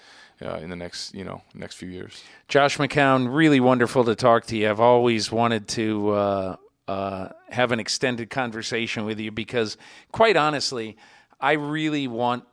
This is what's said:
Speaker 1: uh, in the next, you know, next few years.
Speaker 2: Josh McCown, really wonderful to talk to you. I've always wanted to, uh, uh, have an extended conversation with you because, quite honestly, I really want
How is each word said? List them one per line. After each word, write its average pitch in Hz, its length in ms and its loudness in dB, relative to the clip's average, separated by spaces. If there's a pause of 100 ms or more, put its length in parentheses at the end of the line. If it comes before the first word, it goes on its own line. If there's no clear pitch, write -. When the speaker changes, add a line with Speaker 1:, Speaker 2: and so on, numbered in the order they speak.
(400)
Speaker 1:
uh, 87 180 -8
in 82 120 -12
the 90 60 -10
next, - 400 -14
you 95 80 -12
know, 90 180 -12 (140)
next - 220 -16
few 90 120 -14
years. 95 320 -16 (260)
Speaker 2:
Josh 139 300 2
McCown, 131 560 2
really 151 260 6
wonderful 123 440 4
to 113 100 2
talk 117 320 4
to 113 100 -6
you. 107 140 2
I've 104 100 0
always 120 520 4
wanted 113 380 0
to, 107 420 -2
uh, 98 440 0 (320)
uh, 98 420 -6 (200)
have 123 220 0
an 117 80 0
extended 117 500 -4
conversation 113 760 -6
with 107 140 -6
you 107 120 -8
because, 110 460 -4 (340)
quite 220 260 4
honestly, 131 580 -2 (460)
I 139 120 2
really 147 540 -2
want 120 460 -2